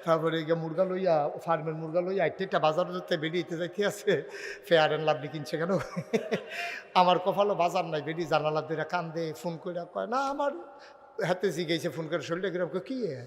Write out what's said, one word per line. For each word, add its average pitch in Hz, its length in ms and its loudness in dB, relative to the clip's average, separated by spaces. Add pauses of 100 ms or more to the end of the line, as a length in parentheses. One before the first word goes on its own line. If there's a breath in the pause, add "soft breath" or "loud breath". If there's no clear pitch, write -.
তারপরে 160 400 2
গিয়ে 165 100 4
মুরগা 165 300 0
লইয়া, 180 460 2 (140)
ফার্মের 160 300 0
মুরগা 160 260 -2
লইয়া, 185 260 0
একটা 156 180 -2
একটা 180 140 0
বাজার 165 340 2
ধরতে 180 240 -2
বেরিয়েতে 160 400 -2
যাইতে 175 300 -2
আছে। - 260 0 (540 loud breath)
ফেয়ার 156 220 8
অ্যান্ড 151 180 0
লাভলি 147 220 2
কিনছে 151 300 -4
কেন? 175 140 0 (1200 loud breath)
আমার 180 240 8
কপালও 202 360 2
বাজার 170 300 2
নাই। 156 180 -2
বেরিয়ে 160 260 -4
জানালা 156 320 2
ধরে 156 240 -4
কান্দে, 165 480 -4
ফোন 165 240 -6
করে 175 280 -6 (100)
কয়, 196 120 -2
"না, 226 100 -2
আমার 277 340 0 (760 loud breath)
হাতে 185 260 0
জিগাইছে 165 380 -2
ফোন 151 180 -8
করে, 156 140 -2
শরীরটা 170 280 -4
কিরকম?" 170 220 -4
কয়, 180 80 -4
"কি 247 260 -6
এ? 131 200 -8